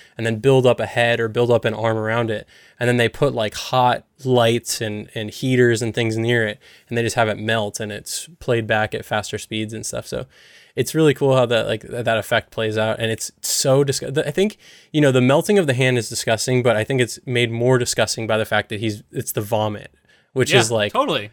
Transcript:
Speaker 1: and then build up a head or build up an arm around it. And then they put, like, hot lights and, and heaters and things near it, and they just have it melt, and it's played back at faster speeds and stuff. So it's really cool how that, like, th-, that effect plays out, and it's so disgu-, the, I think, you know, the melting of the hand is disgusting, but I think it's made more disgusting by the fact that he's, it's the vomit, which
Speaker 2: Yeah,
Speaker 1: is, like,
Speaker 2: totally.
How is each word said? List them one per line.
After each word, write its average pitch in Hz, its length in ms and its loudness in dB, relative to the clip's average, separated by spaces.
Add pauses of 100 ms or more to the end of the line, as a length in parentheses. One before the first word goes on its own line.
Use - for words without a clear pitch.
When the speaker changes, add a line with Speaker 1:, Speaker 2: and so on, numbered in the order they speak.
(180)
Speaker 1:
and 110 80 -4
then 113 140 -2
build 131 260 6
up 120 140 4
a 110 60 -2
head 117 340 0
or 113 80 0
build 120 240 2
up 113 120 2
an 110 100 0
arm 113 220 0
around 110 360 -2
it. 107 160 -8 (320)
And 123 80 2
then 123 80 2
they 117 120 4
put, 139 240 0
like, 110 220 -2
hot 123 500 0 (200)
lights 120 560 2
and, 107 340 -6
and 107 160 -6
heaters 123 520 2
and 110 120 -4
things 113 220 -2
near 113 320 0
it, 104 100 -10 (300)
and 117 100 -4
they 117 60 0
just 113 120 -2
have 117 120 2
it 101 100 -4
melt, 107 400 -4
and 104 140 -8
it's - 360 -12 (120)
played 117 260 -2
back 107 260 0
at 107 120 -8
faster 107 340 -6
speeds 110 340 -8
and 110 140 -10
stuff. 117 200 -8
So 127 200 -8 (480)
it's - 200 -4
really 156 180 4
cool 135 240 2
how 127 100 4
that, 113 200 0
like, 107 160 -4
th-, 117 220 -10
that 113 140 2
effect 110 320 -2
plays 110 280 -4
out, 110 200 -2
and 113 140 -2
it's - 180 -8 (120)
so 139 420 2
disgu-, 135 300 -4
the, 147 120 -2
I 143 40 -4
think, 196 260 0 (360)
you 151 80 2
know, 139 120 6
the 127 80 4
melting 156 380 4
of 175 80 2
the 135 80 0
hand 127 240 2
is 110 100 -4
disgusting, 120 540 -2
but 117 140 4
I 107 80 0
think 135 160 0
it's 117 260 -2
made 120 240 0
more 120 280 2
disgusting 117 480 -2
by 110 120 0
the 110 80 -2
fact 107 240 -2
that 104 100 -6
he's, 107 220 -4 (100)
it's - 200 -8
the 110 100 -4
vomit, 107 500 -4 (400)
which 127 200 0
Speaker 2:
Yeah, 196 80 6
Speaker 1:
is, 113 100 0
like, 107 220 0
Speaker 2:
totally. 165 400 -2